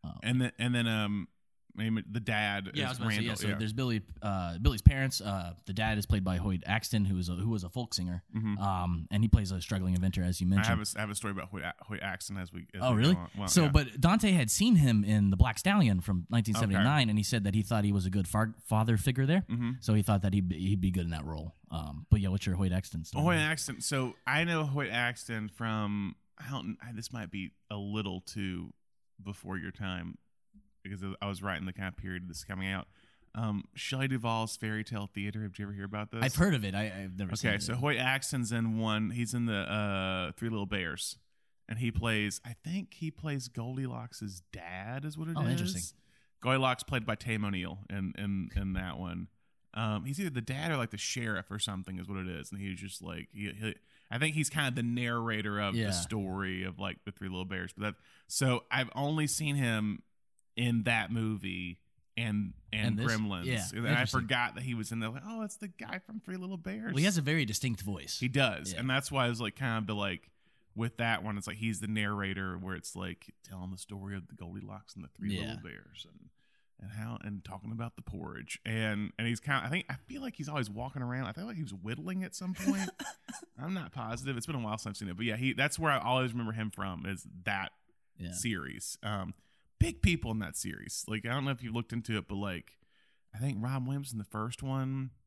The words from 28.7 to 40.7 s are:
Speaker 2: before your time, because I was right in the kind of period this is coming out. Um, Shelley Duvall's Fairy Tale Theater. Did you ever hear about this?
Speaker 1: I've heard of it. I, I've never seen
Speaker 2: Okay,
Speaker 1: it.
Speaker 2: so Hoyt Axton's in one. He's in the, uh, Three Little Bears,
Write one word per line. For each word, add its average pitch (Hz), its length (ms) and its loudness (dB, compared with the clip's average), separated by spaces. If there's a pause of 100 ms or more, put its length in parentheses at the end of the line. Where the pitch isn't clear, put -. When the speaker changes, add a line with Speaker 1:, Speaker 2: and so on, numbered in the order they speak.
Speaker 2:
before 95 340 -8
your 87 140 -4
time, 90 480 -6 (640)
because 98 220 -8 (160)
I 101 80 -2
was 95 140 -4
right 95 160 0
in 92 80 -4
the 90 80 -6
kind 95 140 -4
of 90 100 -8
period 90 280 -6
this 82 120 -10
is - 60 -10
coming 95 280 -4
out. 95 160 -4 (460)
Um, 107 300 -2 (100)
Shelley 131 340 -2
Duvall's 113 480 0
Fairy 107 260 -2
Tale 101 300 -6
Theater. 104 280 -4
Did 101 180 -6
you 104 80 -4
ever 101 80 -6
hear 101 100 -6
about 104 260 -6
this? 113 140 -2
Speaker 1:
I've 131 120 2
heard 180 180 6
of 113 100 0
it. 95 100 -2
I, 104 120 0
I've 95 320 -8
never 98 180 -2
seen 113 140 2
Speaker 2:
Okay, 101 60 4
Speaker 1:
it. 101 60 -2
Speaker 2:
so 113 120 -2
Hoyt 127 240 0
Axton's 127 520 0
in 113 280 2
one. 110 320 2
He's 120 240 -2
in 120 100 2
the, 110 140 2
uh, 95 800 0
Three 117 100 -2
Little 107 160 0
Bears, 92 540 -4 (500)